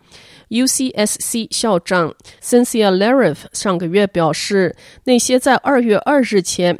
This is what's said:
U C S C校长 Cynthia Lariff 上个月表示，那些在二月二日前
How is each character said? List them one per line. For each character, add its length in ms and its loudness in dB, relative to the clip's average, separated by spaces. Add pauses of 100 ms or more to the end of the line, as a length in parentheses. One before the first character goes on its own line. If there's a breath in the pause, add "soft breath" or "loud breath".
(480 loud breath)
U 180 0
C 240 -2
S 300 -2
C 320 -6
校 260 0
长 340 -2 (300 loud breath)
Cynthia 480 2
Lariff 520 2 (100)
上 260 -4
个 80 -6
月 220 2
表 240 0
示， 420 -2 (300 loud breath)
那 120 4
些 220 2
在 160 2
二 260 0
月 180 2
二 240 0
日 200 0
前 380 -2